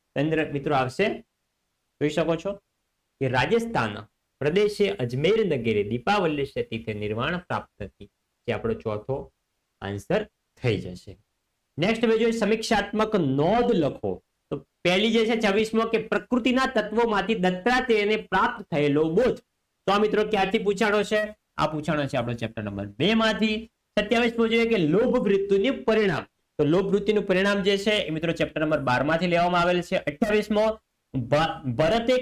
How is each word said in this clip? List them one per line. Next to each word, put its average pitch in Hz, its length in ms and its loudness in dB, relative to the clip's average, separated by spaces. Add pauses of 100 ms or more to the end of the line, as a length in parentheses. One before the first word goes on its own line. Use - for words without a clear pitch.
(160)
અંદર 151 360 -2
મિત્રો 143 240 -2
આવશે, 131 340 0 (920)
જોઈ 147 80 2
શકો 165 260 0
છો 196 180 -6 (680)
કે, 135 100 0
રાજસ્થાન 131 800 -2 (380)
પ્રદેશે 202 440 2
અજમેર 160 560 0
નગરે 113 380 0
દીપાવલ્યસ્ય 143 800 -2
તીર્થે 113 300 -8
નિર્વાણ 110 440 -4
પ્રાપ્ત - 440 -8
હતી. 101 240 -14 (420)
જે 117 60 -2
આપણો 110 200 -4
ચોથો 110 600 -8 (480)
આન્સર 101 480 -4 (340)
થઈ 113 140 0
જશે. 90 400 -14 (600)
નેક્સ્ટ 226 280 0
હવે 220 140 2
જોઈએ 233 120 2
સમીક્ષાત્મક 214 840 0
નોંધ 180 560 2
લખો. 131 520 -2 (260)
તો 147 80 -6
પહેલી 196 540 -2
જે 226 140 2
છે 240 160 0
છવ્વીસમો 220 440 2
કે 220 120 0
પ્રકૃતિના 247 680 0
તત્વોમાંથી 214 720 0
દત્તાત્રેયને 208 800 2
પ્રાપ્ત 214 540 -2
થયેલો 147 380 2
બોધ. 214 280 2 (500)
તો 190 40 4
આ 202 80 4
મિત્રો 214 240 2
ક્યાંથી 208 360 0
પૂછાણો 208 440 0
છે? 214 320 -2 (220)
આ 151 100 0
પૂછાણો 151 380 -2
છે 131 120 -4
આપણો 120 160 -2
ચેપ્ટર 113 300 -8
નંબર 101 220 -6
બે 156 280 0
માંથી. 220 560 0 (300)
સત્યાવીસમો 233 480 0
જોઈએ 226 220 2
કે 226 80 2
લોભ 190 400 2
વૃત્તિનું 196 640 0
પરિણામ. 214 400 0 (360)
તો 151 60 4
લોભ 180 200 2
વૃત્તિનું 202 400 0
પરિણામ 196 360 2
જે 196 160 2
છે 202 140 0
એ 214 180 0
મિત્રો 160 240 -2
ચેપ્ટર 151 280 -2
નંબર 156 180 0
બાર 127 240 0
માંથી 165 240 0
લેવામાં 175 340 2
આવેલ 175 200 2
છે. 185 160 -4
અઠ્યાવીસમો 208 840 0 (380)
ભ-, 147 480 0
ભરતે 190 560 2